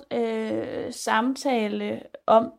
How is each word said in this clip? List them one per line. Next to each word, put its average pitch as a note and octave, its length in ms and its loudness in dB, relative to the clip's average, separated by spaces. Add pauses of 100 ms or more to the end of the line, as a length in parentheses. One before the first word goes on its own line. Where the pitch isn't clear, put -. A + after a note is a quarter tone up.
(120)
øh, A3+ 800 -4
samtale A3 1120 -2 (240)
om A3+ 320 6